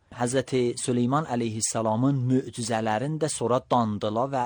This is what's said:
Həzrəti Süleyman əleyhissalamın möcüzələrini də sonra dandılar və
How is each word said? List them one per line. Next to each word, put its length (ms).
Həzrəti 560
Süleyman 560
əleyhissalamın 840
möcüzələrini 960
də 80
sonra 300
dandılar 640
və 120